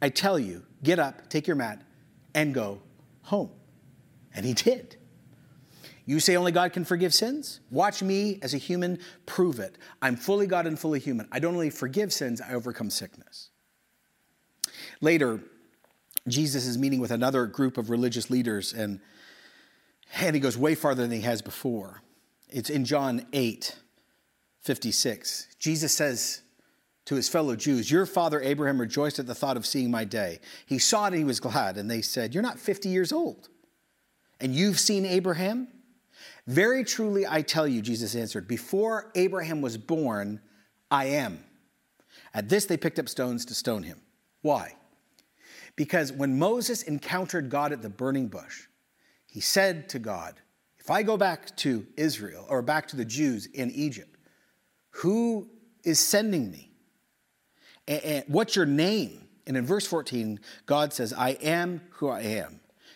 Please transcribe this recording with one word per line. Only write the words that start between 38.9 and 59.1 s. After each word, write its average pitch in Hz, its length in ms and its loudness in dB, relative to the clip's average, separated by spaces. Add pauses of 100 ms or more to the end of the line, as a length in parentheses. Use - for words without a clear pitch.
Abraham 170 460 0
was 113 160 -4
born, 107 640 -2 (500)
I 139 140 4
am." 131 380 -2 (920)
At 107 140 -4
this, 202 160 4
they 170 120 0
picked 165 220 -2
up 131 100 -4
stones 123 360 -2
to 110 100 -10
stone 107 280 -2
him. 78 180 -12 (400)
Why? 123 340 0 (1000)
Because 151 360 0
when 135 260 0
Moses 220 460 0
encountered 160 640 -4
God 143 220 0
at 127 100 -8
the 110 80 -8
burning 127 380 -2
bush, - 400 -14 (580)
he - 140 -16
said 180 500 2
to 131 100 -6
God, 92 420 -8 (360)
"If - 140 -6
I 202 120 2
go 220 120 2
back 185 420 0
to 117 380 0
Israel, 104 540 -4
or 131 120 2
back 151 280 0
to 147 80 -10
the 117 80 -2
Jews 120 400 0
in 127 260 -6
Egypt, 143 460 -6 (720)
who 220 600 0 (340)
is 160 160 2
sending 196 520 2
me? 73 200 -20 (1160)
A-, 147 180 -4
and 147 220 -2
what's 202 280 2
your 185 100 6
name?" 156 640 2 (200)